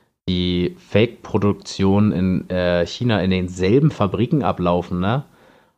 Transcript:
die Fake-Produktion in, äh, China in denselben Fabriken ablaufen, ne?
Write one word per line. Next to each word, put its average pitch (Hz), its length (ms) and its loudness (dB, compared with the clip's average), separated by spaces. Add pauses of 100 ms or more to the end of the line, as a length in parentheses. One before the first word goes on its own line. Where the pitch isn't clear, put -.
(280)
die 90 520 0
Fake-Produktion 101 1300 0
in, 92 380 -2
äh, 87 360 0
China 113 360 -2
in 92 100 0
denselben 92 600 2
Fabriken 107 520 -2
ablaufen, 87 560 -2
ne? 113 240 -2 (540)